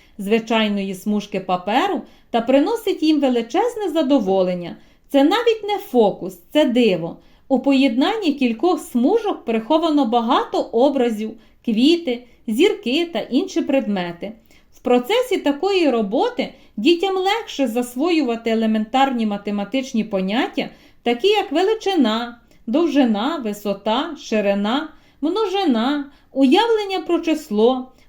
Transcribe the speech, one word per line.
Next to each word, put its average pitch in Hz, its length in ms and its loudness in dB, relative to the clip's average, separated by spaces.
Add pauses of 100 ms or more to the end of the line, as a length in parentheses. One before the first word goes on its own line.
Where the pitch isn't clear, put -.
(180)
звичайної 208 760 -2
смужки 196 460 -4
паперу 214 640 -2 (280)
та 233 100 0
приносить 320 640 0
їм 311 180 2
величезне 339 680 0
задоволення. 190 880 0 (320)
Це 277 160 4
навіть 440 400 2
не 403 140 -2
фокус, 202 600 0 (140)
це 202 120 4
диво. 208 520 2 (320)
У 269 100 2
поєднанні 277 720 2
кількох 262 480 0
смужок 359 640 0
приховано 294 600 0
багато 247 560 0
образів, 240 720 0 (340)
квіти, 254 600 2 (220)
зірки 294 580 2
та 330 140 -6
інші 302 440 -2
предмети. 202 680 -2 (400)
В - 80 -20
процесі 359 560 0
такої 311 540 0
роботи 240 640 -2 (220)
дітям 339 400 2
легше 381 520 -2
засвоювати 247 800 -2
елементарні 226 760 0
математичні 202 760 -4
поняття, 208 640 -4 (340)
такі 240 260 0
як 415 240 0
величина, 302 880 0 (260)
довжина, 269 800 0
висота, 214 760 -4
ширина, 208 680 -2 (320)
множина, 302 880 0 (220)
уявлення 392 760 2
про 339 140 0
число, 254 720 0 (160)